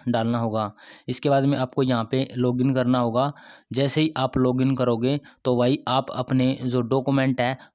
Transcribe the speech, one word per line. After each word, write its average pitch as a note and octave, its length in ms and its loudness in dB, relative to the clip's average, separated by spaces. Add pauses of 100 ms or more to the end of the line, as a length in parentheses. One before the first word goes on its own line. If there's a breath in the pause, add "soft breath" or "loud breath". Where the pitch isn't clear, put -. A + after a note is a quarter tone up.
डालना A#2 300 0
होगा। A2 300 -2 (380 loud breath)
इसके C3 220 -2
बाद C#3 160 4
में C#3 120 2
आपको C3 260 -2
यहाँ B2 280 0
पे C3 160 0 (100)
लॉगिन B2 360 2
करना B2+ 260 2
होगा। B2 320 0 (400 loud breath)
जैसे C3+ 300 0
ही D#3 160 0
आप C3 200 -2
लॉगिन C3 380 2
करोगे B2 440 0 (260 loud breath)
तो B2+ 100 2
वही B2 240 2 (100)
आप - 260 -2
अपने B2+ 380 0 (100)
जो B2+ 200 0
डॉक्यूमेंट C3 580 0
है B2+ 160 -2 (180 loud breath)